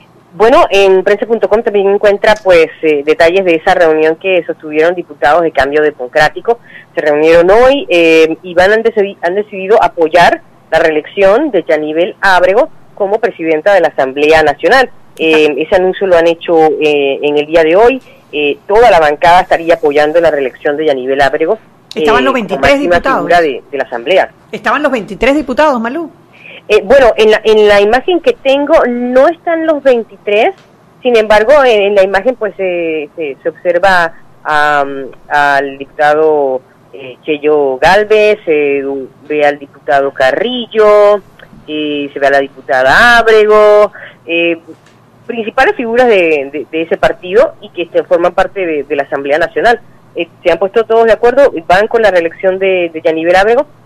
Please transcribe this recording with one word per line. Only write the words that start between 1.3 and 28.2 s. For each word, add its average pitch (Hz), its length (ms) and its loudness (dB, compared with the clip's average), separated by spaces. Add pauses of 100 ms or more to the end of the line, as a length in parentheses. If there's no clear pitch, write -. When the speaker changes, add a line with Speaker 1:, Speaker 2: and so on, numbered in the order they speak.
Speaker 1:
com 214 140 0
también 202 260 0
encuentra, 202 540 2
pues, 170 240 4 (160)
eh, 151 240 -2
detalles 170 380 0
de 170 100 0
esa 175 180 0
reunión 160 440 2
que 185 280 -2
sostuvieron 156 520 -4
diputados 156 460 -2
de 160 100 -2
Cambio 143 280 -2
Democrático. 151 800 -2 (340)
Se - 80 -8
reunieron 160 520 2
hoy, 262 360 2
eh, 160 540 2
y 180 100 -16
van, 180 200 2
han 226 100 0
decidi-, 214 400 -2
han 175 140 -4
decidido 202 440 -2
apoyar 170 600 0 (300)
la 160 80 0
reelección 190 720 0
de 175 100 -2
Yanibel 156 580 -4
Ábrego 190 480 2 (280)
como 202 240 -4
presidenta 160 540 -2
de 185 60 2
la 160 80 0
Asamblea 147 540 0
Nacional. 175 480 0 (280)
Eh, 156 380 0
ese 156 200 -2
anuncio 185 320 -2
lo 180 80 2
han 165 100 2
hecho, 165 400 0 (140)
eh, 147 420 -2
en 147 160 -2
el 147 80 -4
día 165 160 0
de 160 140 2
hoy. 247 260 2 (300)
Eh, 147 340 -4
toda 226 240 4
la 180 80 4
bancada 170 440 2
estaría 170 320 0
apoyando 151 460 0
la 160 120 2
reelección 147 440 -4
de 156 100 -4
Yanibel 135 340 -2
Ábrego, 151 400 -2 (340)
Speaker 2:
Estaban 226 280 0
Speaker 1:
eh, - 20 -2
Speaker 2:
los 269 80 0
Speaker 1:
como - 20 -2
Speaker 2:
veintitrés 226 380 -2
Speaker 1:
máxima 277 240 0
Speaker 2:
diputados. 262 220 -2
Speaker 1:
figura 170 220 0
de, 139 300 -2
de 143 80 -8
la 131 60 -2
Asamblea. 127 460 -2 (200)
Speaker 2:
Estaban 220 320 -4
los 285 80 -2
veintitrés 226 460 -2
diputados, 277 440 -2
Malú. 269 300 -8 (560)
Speaker 1:
Eh, 208 160 2
bueno, 214 360 4
en 214 120 4
la, 214 140 0
en 214 240 4
la 202 140 4
imagen 262 380 0